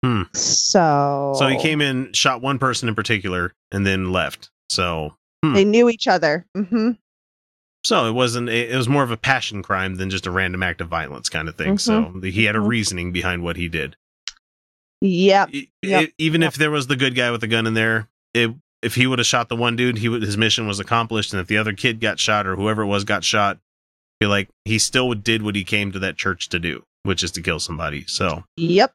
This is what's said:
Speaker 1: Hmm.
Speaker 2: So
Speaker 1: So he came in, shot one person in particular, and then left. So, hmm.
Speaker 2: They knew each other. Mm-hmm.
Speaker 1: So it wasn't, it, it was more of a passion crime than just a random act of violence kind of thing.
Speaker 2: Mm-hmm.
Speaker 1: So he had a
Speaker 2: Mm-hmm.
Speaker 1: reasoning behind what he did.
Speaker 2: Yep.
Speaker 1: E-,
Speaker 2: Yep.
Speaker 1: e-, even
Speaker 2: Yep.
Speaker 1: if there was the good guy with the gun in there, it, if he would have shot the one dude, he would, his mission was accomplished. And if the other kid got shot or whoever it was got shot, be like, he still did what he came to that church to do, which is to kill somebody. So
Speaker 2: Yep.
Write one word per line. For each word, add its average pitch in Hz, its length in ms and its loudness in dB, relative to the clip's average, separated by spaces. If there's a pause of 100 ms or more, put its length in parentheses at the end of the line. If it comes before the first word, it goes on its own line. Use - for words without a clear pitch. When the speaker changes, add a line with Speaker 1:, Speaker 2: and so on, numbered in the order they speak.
Speaker 1:
Hmm. 117 200 2 (100)
Speaker 2:
So 143 1040 0
Speaker 1:
So 139 100 2
he 135 100 0
came 156 220 0
in, 131 320 -2
shot 127 300 0
one 135 180 -2
person 127 300 0
in 107 60 0
particular, 92 580 -2 (180)
and 98 160 0
then 95 240 0
left. 82 380 -4 (200)
So, 82 460 -2 (260)
hmm. 156 120 2
Speaker 2:
They 196 100 6
knew 226 240 6
each 233 220 0
other. 170 360 2 (120)
Mm-hmm. 214 340 0 (920)
Speaker 1:
So 170 200 2
it 110 60 0
wasn't, 120 380 0
it, 117 220 0
it 127 40 -2
was 127 140 0
more 143 140 4
of 120 80 -2
a 113 60 -4
passion 117 460 -2
crime 95 320 -2
than 95 140 -4
just 95 180 -4
a 90 40 -4
random 92 320 0
act 87 180 -2
of 85 80 -8
violence 73 400 -6
kind 80 180 -4
of 78 80 -10
thing. 95 200 0
Speaker 2:
Mm-hmm. 92 440 0
Speaker 1:
So 92 100 -4
he 101 140 2
had 107 120 2
a 110 40 2
Speaker 2:
Mm-hmm. 104 80 2
Speaker 1:
reasoning 95 460 -2
behind 87 300 -2
what 85 120 -4
he 87 140 -4
did. 78 260 -6 (1040)
Speaker 2:
Yep. 190 520 4
Speaker 1:
E-, 143 160 -8 (120)
Speaker 2:
Yep. 185 280 2
Speaker 1:
e-, - 80 -20
even 160 240 2
Speaker 2:
Yep. 160 120 4
Speaker 1:
if - 40 -12
there 151 140 2
was 147 160 -2
the 139 80 0
good 127 200 0
guy 123 160 2
with 117 100 -4
the 113 60 -4
gun 113 200 2
in 110 60 0
there, 113 360 0 (240)
it, 117 180 2 (300)
if - 140 -2
he 127 120 2
would 131 120 0
have 120 60 2
shot 120 240 0
the 120 60 -4
one 117 200 0
dude, 123 240 0
he 113 100 -2
would, 117 140 -2
his 101 140 -2
mission 110 300 2
was 101 120 -4
accomplished. 113 540 -2
And 98 80 -2
if 85 60 -6
the 107 100 0
other 107 160 0
kid 113 280 -2
got 104 180 -2
shot 104 280 0
or 95 80 -2
whoever 107 280 0
it 101 40 -2
was 101 180 0
got 98 180 -2
shot, 101 360 0 (600)
be 104 80 2
like, 101 220 0 (160)
he 110 140 0
still 127 340 0
did 110 280 0
what 104 140 -4
he 101 80 -2
came 101 280 -2
to 92 80 -8
that 92 180 -4
church - 320 -4
to 87 100 -2
do, 82 240 -6 (200)
which 92 200 -2
is 85 80 -4
to 87 100 -10
kill 82 180 -2
somebody. 78 480 -6
So 87 360 -2 (140)
Speaker 2:
Yep. 175 380 2